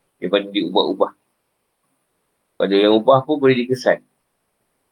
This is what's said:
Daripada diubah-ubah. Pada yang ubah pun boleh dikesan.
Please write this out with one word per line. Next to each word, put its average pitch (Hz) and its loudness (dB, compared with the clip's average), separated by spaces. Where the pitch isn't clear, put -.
Daripada 98 -2
diubah-ubah. 95 -4
Pada 95 -2
yang 104 4
ubah 127 2
pun 151 -2
boleh 131 4
dikesan. 123 -2